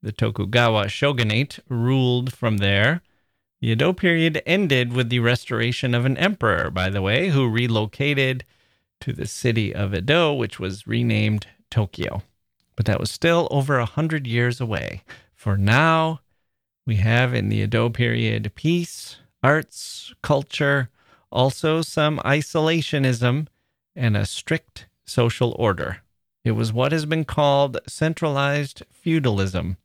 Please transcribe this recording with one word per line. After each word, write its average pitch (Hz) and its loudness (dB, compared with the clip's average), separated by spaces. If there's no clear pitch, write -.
The 110 -6
Tokugawa 107 0
shogunate 120 -2
ruled 123 2
from 110 -2
there. 101 2
The 120 0
Edo 139 2
period 165 2
ended 139 2
with 120 0
the 123 2
restoration 120 0
of 120 2
an 131 0
emperor, 113 0
by 92 -2
the 98 -2
way, 120 0
who 139 2
relocated 123 0
to - -6
the - -8
city 110 -2
of 98 -2
Edo, 147 2
which 120 -4
was 95 -8
renamed 107 0
Tokyo. - -4
But 101 0
that 104 0
was - -6
still 170 2
over 139 0
a 120 0
hundred 156 -2
years 120 0
away. 110 -6
For 98 -2
now, 160 4
we 110 0
have 120 2
in 110 0
the 107 0
Edo 110 0
period 113 -2
peace, - -2
arts, - -2
culture, 143 0
also 156 0
some 151 0
isolationism, 143 0
and 117 0
a 101 0
strict - -8
social 117 0
order. 92 -2
It 117 0
was 110 0
what 131 2
has 156 -2
been 160 -2
called 139 2
centralized 147 -2
feudalism. 98 0